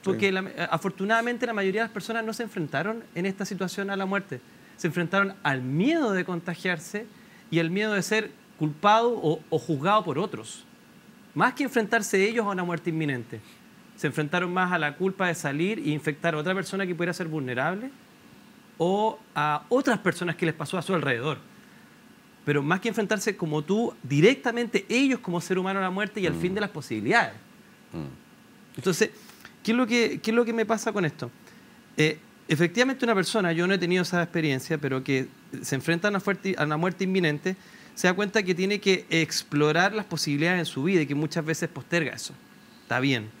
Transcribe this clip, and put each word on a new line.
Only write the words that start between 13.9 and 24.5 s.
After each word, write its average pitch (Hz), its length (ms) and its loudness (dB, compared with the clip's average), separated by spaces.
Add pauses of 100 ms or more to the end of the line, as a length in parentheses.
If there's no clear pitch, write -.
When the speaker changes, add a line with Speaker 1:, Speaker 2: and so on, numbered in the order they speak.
Speaker 1:
se - 120 -2
enfrentaron 156 460 0
más 185 180 2
a 175 80 2
la 147 160 -2
culpa 190 320 0
de 165 80 0
salir 160 440 -2
e 202 100 -2
infectar 151 460 -2
a - 20 -2
otra 160 160 -2
persona 190 320 -4
que 180 100 -4
pudiera 170 180 -2
ser 175 140 -6
vulnerable 156 640 -2 (880)
o 208 420 0 (160)
a 147 340 0
otras 247 300 4
personas 175 360 -2
que 180 100 -2
les 156 100 0
pasó 165 220 -6
a 165 40 -2
su 190 120 -2
alrededor. 135 440 0 (1080)
Pero 147 160 2
más 175 200 0
que 233 80 0
enfrentarse 202 480 -2
como 151 240 -2
tú 208 320 0 (100)
directamente 226 840 2